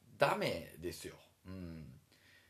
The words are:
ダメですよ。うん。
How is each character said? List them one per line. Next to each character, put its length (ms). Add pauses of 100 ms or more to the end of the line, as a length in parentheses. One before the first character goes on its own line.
(200)
ダ 180
メ 420
で 140
す 120
よ。 100 (320)
う 20
ん。 420 (580)